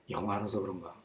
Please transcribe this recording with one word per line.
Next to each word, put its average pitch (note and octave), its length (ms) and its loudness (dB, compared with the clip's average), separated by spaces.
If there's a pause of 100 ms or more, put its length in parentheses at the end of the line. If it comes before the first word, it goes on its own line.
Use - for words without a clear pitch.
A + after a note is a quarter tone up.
영화라서 G2+ 520 2
그런가 F#2 440 -4